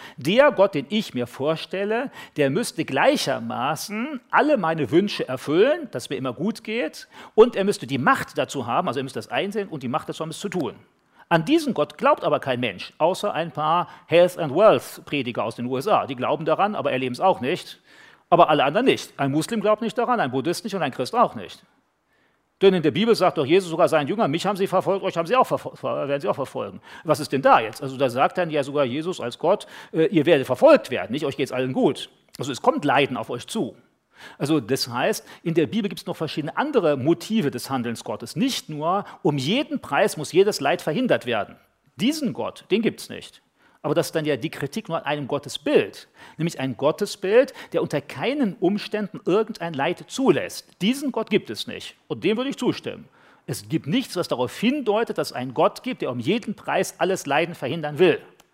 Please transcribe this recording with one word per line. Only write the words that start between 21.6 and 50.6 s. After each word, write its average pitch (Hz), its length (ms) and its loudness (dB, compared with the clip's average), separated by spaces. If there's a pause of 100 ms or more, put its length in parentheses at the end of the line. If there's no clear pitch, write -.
Denn 190 140 8
in 165 80 0
der 151 80 4
Bibel 214 220 2
sagt 175 240 4
doch 147 80 0
Jesus 180 240 4
sogar 160 200 4
seinen 147 180 2
Jüngern, 190 240 0
"Mich 170 140 -2
haben 202 100 0
sie 185 120 -2
verfolgt, 185 360 0
euch 185 140 -4
haben 170 80 -2
sie 214 100 0
auch 254 100 6
verfol-, - 300 -4
ver-, 139 320 -4
werden 139 140 -2
sie 190 80 -2
auch 143 60 -2
verfolgen." 127 440 -8 (240)
Was 151 160 2
ist 147 140 -4
denn 135 80 0
da 233 180 6
jetzt? 110 240 -4
Also 135 140 -8
da 131 120 2
sagt 139 280 2
dann 175 140 0
ja 147 120 0
sogar 139 220 0
Jesus 160 340 -4
als 120 180 -8
Gott, 190 300 0 (240)
äh, 160 140 2
"Ihr 151 200 2
werdet 139 200 6
verfolgt 262 440 6
werden, 98 220 -4
nicht? 147 140 -4
Euch 139 100 -4
geht's 139 160 -2
allen 131 220 -2
gut." 165 360 0 (280)
Also 127 160 -6
es - 80 -10
kommt 247 240 2
Leiden 135 320 2
auf 113 120 -8
euch 120 180 -8
zu. 139 280 -6 (600)
Also 147 240 0
das 123 260 -2
heißt, 135 380 -2 (160)
in 165 140 -4
der 156 120 4
Bibel 202 220 -4
gibt's 185 160 -10
noch 175 100 -8
verschiedene 151 400 -6
andere 220 400 2
Motive 160 560 0
des 117 180 -10
Handelns 120 360 -4
Gottes. 113 320 -8
Nicht 247 320 -2
nur, 160 340 -2 (200)
um 147 140 2
jeden 214 440 -2
Preis 175 340 0
muss 147 160 -8
jedes 196 300 4
Leid 151 200 0
verhindert 156 440 0
werden. 110 320 -4 (400)
Diesen 277 340 0
Gott, 110 400 -8
den 220 100 4
gibt's - 280 -4
nicht. - 320 -16 (440)
Aber 147 100 0
das 165 100 2
ist - 100 -8
dann 156 80 0
ja 147 140 0
die 147 120 -6
Kritik - 380 -8
nur 165 120 -4
an - 40 -8
einem 147 240 -4
Gottesbild. 143 800 -2 (300)
Nämlich 160 200 -4
ein 131 200 -4
Gottesbild, 202 760 2 (200)
der - 80 2
unter 156 180 -2
keinen 220 640 -2
Umständen 208 640 -2
irgendein 175 480 -2
Leid 151 340 -2
zulässt. 147 640 0 (120)